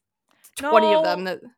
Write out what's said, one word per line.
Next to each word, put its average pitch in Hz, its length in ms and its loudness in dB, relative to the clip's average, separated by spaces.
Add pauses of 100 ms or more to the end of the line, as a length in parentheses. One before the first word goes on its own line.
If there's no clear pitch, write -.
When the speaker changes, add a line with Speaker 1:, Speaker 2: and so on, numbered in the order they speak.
(560)
Speaker 1:
twenty 311 380 2
of 320 100 2
them 180 200 -4
Speaker 2:
No, 180 120 -8
Speaker 1:
that - 60 -18 (160)